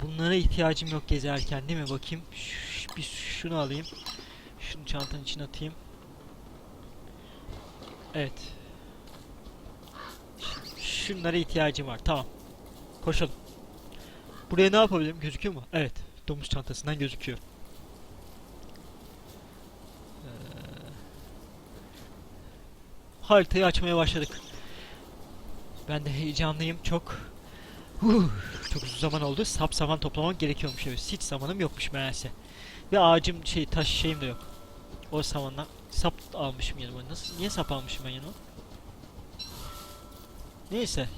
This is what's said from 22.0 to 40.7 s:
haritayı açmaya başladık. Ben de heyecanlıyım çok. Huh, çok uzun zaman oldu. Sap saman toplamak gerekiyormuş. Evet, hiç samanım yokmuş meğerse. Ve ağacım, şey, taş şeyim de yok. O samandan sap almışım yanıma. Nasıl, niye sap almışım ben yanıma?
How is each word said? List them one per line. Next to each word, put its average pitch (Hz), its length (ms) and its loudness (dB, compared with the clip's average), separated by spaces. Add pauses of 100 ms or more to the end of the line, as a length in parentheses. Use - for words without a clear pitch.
haritayı 190 440 8
açmaya 175 320 6
başladık. 156 440 4 (1500)
Ben 147 160 0
de 143 80 0
heyecanlıyım 156 680 2
çok. - 380 2 (800)
Huh, 226 300 10 (440)
çok 147 100 0
uzun - 140 -6
zaman 151 240 2
oldu. 143 240 4
Sap - 300 2
saman 156 240 4
toplamak 175 400 2
gerekiyormuş. 139 480 0
Evet, 127 240 -2
hiç 202 120 -2
samanım 147 360 -2
yokmuş - 320 0
meğerse. 135 400 0 (600)
Ve 196 80 10
ağacım, 170 460 10
şey, 160 200 2
taş 156 220 4
şeyim 156 340 2
de 135 40 0
yok. 120 200 -4 (680)
O 151 120 2
samandan 139 420 -2 (260)
sap - 220 6 (200)
almışım 135 460 -2
yanıma. 127 300 -8
Nasıl, 170 280 -6
niye 170 120 0
sap - 220 0
almışım 135 340 -2
ben 127 40 -4
yanıma? 135 220 -8 (2500)